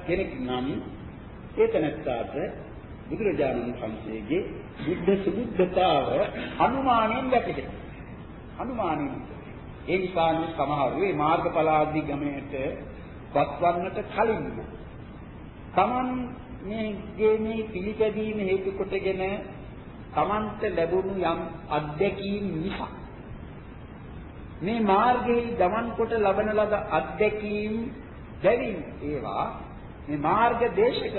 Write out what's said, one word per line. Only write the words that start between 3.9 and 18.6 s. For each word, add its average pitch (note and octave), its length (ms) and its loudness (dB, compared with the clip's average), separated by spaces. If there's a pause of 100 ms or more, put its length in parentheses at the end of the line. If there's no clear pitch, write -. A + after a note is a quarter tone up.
බුද්ධ F3 420 0
සුබුද්ධතාව F#3 920 4 (480)
අනුමානයෙන් A#3+ 720 4
වැටහෙනවා. G3+ 520 0 (760)
අනුමානයෙන්. D#3+ 680 -2 (600)
ඒ F3 140 2
නිසා E3+ 340 2
මේ D#3+ 180 2
සමහරු C#3 460 0
මේ F3+ 180 2
මාර්ගඵලාධිගමයට D3+ 1400 2 (760)
පත්වන්නට E3+ 680 2 (100)
කලින්ම G#3+ 380 2 (1200)
තමන් B3 400 2 (520)
මේ A3 260 -4 (240)
ගේ G#3+ 260 6
මේ A3 280 0
පිළිපැදීම G#3+ 720 0
හේතු F#3+ 320 2